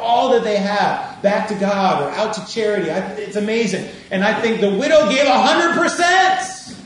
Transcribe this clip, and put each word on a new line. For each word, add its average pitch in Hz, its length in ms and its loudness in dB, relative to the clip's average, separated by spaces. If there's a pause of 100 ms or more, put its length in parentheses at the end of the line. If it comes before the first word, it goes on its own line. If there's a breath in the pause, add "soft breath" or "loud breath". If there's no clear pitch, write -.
all 240 300 2
that 233 120 4
they 208 140 -2
have 196 640 -2
back 196 280 0
to 208 60 -4
God 190 480 0
or 139 120 -4
out 214 180 -2
to 190 140 -10
charity. 208 440 -2
I, 175 80 -2 (140)
it's 185 220 -10
amazing. 208 540 -2 (220 loud breath)
And 190 120 0
I 214 180 0
think 226 200 0
the 202 80 2
widow 294 400 4
gave 269 180 2
a - 100 4
hundred 330 440 2
percent. 370 1040 0